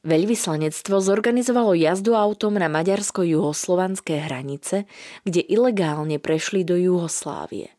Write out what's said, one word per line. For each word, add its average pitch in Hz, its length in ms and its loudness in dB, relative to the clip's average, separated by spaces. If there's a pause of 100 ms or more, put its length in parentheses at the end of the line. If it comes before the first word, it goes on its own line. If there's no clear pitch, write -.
Veľvyslanectvo 160 960 0
zorganizovalo 226 800 2
jazdu 190 400 2
autom 208 400 0
na 165 160 0
maďarsko-juhoslovanské 175 1500 0
hranice, 143 640 -6 (400)
kde 170 160 0
ilegálne 165 720 0
prešli 160 480 -2
do 175 80 -2
Juhoslávie. 170 960 -2 (100)